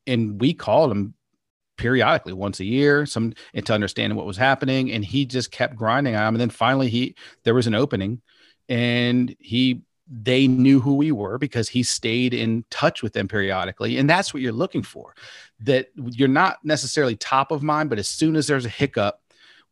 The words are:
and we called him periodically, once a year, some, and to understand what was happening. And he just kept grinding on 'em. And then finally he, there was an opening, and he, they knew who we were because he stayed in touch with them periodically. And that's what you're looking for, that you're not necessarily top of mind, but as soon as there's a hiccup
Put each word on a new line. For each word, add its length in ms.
and 340
we 140
called 360
him 220
periodically, 560
once 280
a 40
year, 420
some, 280
and 120
to 80
understand 420
what 100
was 120
happening. 540
And 120
he 220
just 260
kept 240
grinding 400
on 100
'em. 80
And 60
then 100
finally 380
he, 260
there 100
was 120
an 80
opening, 460
and 720
he, 440
they 380
knew 320
who 140
we 180
were 260
because 300
he 140
stayed 500
in 380
touch 320
with 100
them 160
periodically. 680
And 100
that's 240
what 100
you're 100
looking 300
for, 320
that 360
you're 320
not 360
necessarily 500
top 380
of 100
mind, 280
but 80
as 100
soon 260
as 120
there's 180
a 60
hiccup 500